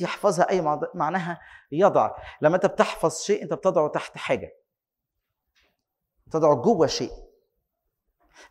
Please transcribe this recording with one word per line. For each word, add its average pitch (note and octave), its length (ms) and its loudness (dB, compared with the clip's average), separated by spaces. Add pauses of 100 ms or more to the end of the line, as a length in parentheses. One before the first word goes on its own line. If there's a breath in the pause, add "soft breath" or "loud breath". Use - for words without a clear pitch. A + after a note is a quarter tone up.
يحفظها F3 480 0
أي F#3 120 0
معنى-، D3+ 320 -4
معناها E3+ 460 -6 (320 loud breath)
يضع. C#3+ 400 2 (300 loud breath)
لما D#3 140 4
أنت F#3 100 2
بتحفظ - 540 0
شيء، - 240 -2
أنت E3+ 100 -8
بتضعه E3 340 2
تحت D3 300 -8
حاجة، G#2+ 340 -4 (1800)
تضعه D3+ 240 4
جوه D#3+ 320 4
شيء، - 240 -6 (1400 soft breath)